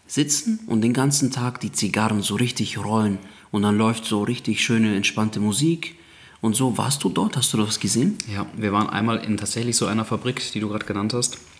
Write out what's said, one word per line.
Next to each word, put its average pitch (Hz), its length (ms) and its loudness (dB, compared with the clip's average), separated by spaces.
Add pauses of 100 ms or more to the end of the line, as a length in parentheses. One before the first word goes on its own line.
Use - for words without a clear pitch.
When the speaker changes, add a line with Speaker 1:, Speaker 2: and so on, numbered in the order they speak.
Speaker 1:
sitzen 151 600 0
und 113 140 2
den 120 120 4
ganzen 135 380 2
Tag 123 300 -2
die 104 100 -4
Zigarren 107 500 2
so 101 140 -2
richtig 117 420 -2
rollen 104 400 2 (320)
und 104 140 0
dann 104 120 4
läuft 110 300 2
so 107 160 0
richtig 110 420 -2
schöne, 110 320 4
entspannte 104 440 0
Musik 139 560 0 (460)
und 113 140 2
so. 131 220 2
Warst 127 260 0
du - 60 2
dort? 190 280 0
Hast - 160 2
du 113 40 2
das 107 220 0
gesehen? 113 400 0 (120)
Speaker 2:
Ja, 101 140 -4 (100)
wir 107 160 -2
waren 101 160 2
einmal 110 360 0
in 104 140 -2
tatsächlich 117 400 -2
so 110 100 2
einer 110 180 0
Fabrik, 120 380 -4 (100)
die 107 60 -4
du 104 100 -2
grad 104 160 -6
genannt 104 300 -2
hast. - 240 -4 (200)